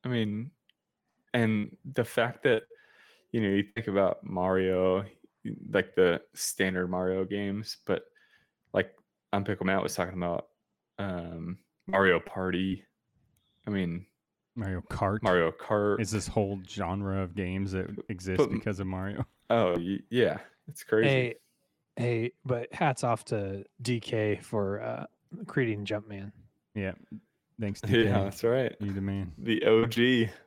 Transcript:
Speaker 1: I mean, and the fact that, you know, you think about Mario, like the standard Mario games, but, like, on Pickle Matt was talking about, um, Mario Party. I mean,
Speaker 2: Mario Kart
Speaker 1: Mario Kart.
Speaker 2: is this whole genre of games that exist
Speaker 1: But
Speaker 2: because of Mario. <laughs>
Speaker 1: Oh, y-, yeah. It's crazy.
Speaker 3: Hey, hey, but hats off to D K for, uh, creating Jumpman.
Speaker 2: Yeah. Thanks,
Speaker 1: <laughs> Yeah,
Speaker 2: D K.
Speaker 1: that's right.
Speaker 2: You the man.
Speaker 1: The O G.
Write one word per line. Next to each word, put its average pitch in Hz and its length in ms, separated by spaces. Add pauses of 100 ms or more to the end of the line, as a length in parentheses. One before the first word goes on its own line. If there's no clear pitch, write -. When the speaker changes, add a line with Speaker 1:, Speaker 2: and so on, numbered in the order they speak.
Speaker 1:
I 131 40
mean, 113 440 (800)
and 110 420 (180)
the 123 100
fact 120 400
that, 117 200 (680)
you 117 100
know, 101 80
you 98 140 (120)
think 107 120
about 98 360
Mario, 92 840 (680)
like - 240
the 87 260 (120)
standard 92 560
Mario 92 340
games, 101 640
but, 95 180 (680)
like, 101 180 (400)
on 98 140
Pickle 98 200
Matt 95 160
was - 140
talking 92 220
about, 87 300 (520)
um, 85 580 (300)
Mario 95 320
Party. 92 640 (840)
I 107 40
mean, 90 360 (500)
Speaker 2:
Mario 95 260 (100)
Kart 104 320
Speaker 1:
Mario 87 280
Kart. 104 500
Speaker 2:
is 98 100
this 104 160
whole 101 400
genre 98 540
of 90 140
games 95 380
that 90 140 (220)
exist 92 300
Speaker 1:
But 135 120
Speaker 2:
because 98 280
of 95 80
Mario. 95 380 (120)
<laughs> - 140
Speaker 1:
Oh, 98 260
y-, 90 220 (100)
yeah. 101 300 (280)
It's - 160
crazy. 110 240
Speaker 3:
Hey, 127 280 (600)
hey, 120 360 (120)
but 123 300
hats 143 300
off 117 220
to 98 380 (180)
D 117 180
K 107 420
for, 104 400
uh, 117 240 (400)
creating 110 400
Jumpman. 104 460 (420)
Speaker 2:
Yeah. 101 200 (680)
Thanks, 101 220
Speaker 1:
<laughs> 113 40
Yeah, - 40
Speaker 2:
D 117 140
K. 101 60
Speaker 1:
that's 98 320
right. 120 360
Speaker 2:
You 101 120
the 98 100
man. 98 360
Speaker 1:
The 110 280
O 110 200
G. 120 440 (180)